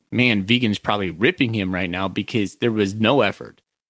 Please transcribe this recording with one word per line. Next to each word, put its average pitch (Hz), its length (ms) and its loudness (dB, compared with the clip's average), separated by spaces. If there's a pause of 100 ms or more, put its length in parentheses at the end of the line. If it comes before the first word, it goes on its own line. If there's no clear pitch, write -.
(120)
"Man, 113 340 2
Vigen's 117 340 2
probably 101 320 -2
ripping 117 420 0
him 95 200 -2
right 92 160 -4
now 90 180 -4
because 101 500 -4
there 120 140 0
was 104 240 2
no 113 260 4
effort - 400 -4 (280)